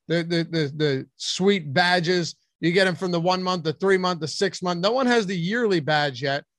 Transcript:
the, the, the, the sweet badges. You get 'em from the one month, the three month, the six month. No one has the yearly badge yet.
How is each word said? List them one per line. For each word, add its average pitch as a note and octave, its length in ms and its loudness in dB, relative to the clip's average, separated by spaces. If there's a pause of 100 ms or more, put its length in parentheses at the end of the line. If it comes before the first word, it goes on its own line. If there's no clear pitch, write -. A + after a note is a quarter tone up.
the, E3+ 160 0
the, E3+ 220 -2
the, D#3+ 300 -2
the C#3+ 320 0 (100)
sweet F3+ 580 0
badges. F3+ 600 2 (260)
You E3+ 120 2
get F#3+ 140 4
'em F3+ 100 0
from F#3 140 -4
the E3+ 100 0
one F#3 220 0
month, F#3 220 -2
the D#3 80 0
three F#3+ 260 2
month, F3+ 220 -2
the D3+ 80 -4
six - 340 -4
month. F3+ 180 -2
No G3 120 2
one C4 140 0
has A#3+ 200 2
the F#3+ 100 -4
yearly G3 440 0
badge C#3+ 420 0
yet. C#3 220 -4 (140)